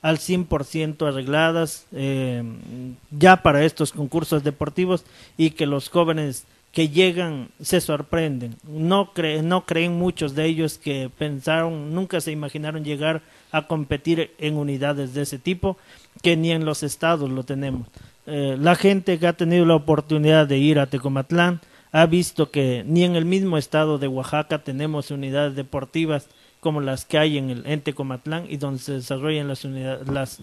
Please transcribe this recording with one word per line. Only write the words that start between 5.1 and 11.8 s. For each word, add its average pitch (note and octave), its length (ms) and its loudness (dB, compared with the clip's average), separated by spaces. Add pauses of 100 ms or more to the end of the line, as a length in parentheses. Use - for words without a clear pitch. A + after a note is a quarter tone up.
y D#3+ 140 2
que - 160 -2
los C#3+ 220 -2
jóvenes D#3 560 0 (260)
que D#3+ 200 0
llegan E3+ 580 0 (120)
se E3+ 200 0
sorprenden. C#3+ 720 -2 (100)
No E3 500 0
cre-, D#3 280 -2
no F3 220 0
creen E3+ 340 -2
muchos E3+ 360 -2
de D#3 100 0
ellos D#3+ 340 0
que C3+ 380 -6
pensaron, D#3 800 -2